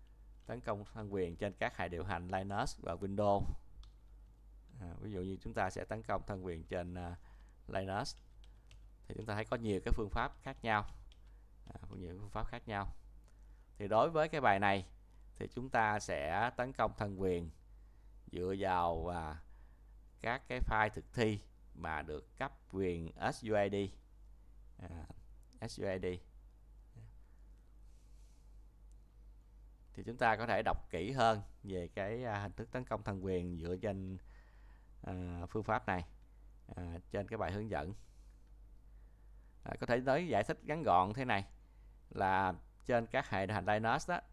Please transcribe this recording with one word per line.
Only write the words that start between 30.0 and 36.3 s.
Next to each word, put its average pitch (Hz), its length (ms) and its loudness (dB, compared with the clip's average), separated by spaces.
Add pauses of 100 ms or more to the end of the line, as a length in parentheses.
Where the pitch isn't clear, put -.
chúng 113 140 -4
ta 113 200 6
có 113 100 0
thể 110 160 4
đọc - 280 2
kỹ 92 220 0
hơn 113 300 6 (200)
về 90 260 -4
cái, 107 360 -4
à, 104 180 -2
hình 98 100 -6
thức 113 200 -8
tấn 127 120 -4
công 104 180 -4
thân 98 220 -2
quyền 87 340 0
dựa 87 180 -2
trên, 95 420 -2 (840)
à, 90 460 -6
phương 110 160 -2
pháp 110 220 2
này, 90 180 2 (720)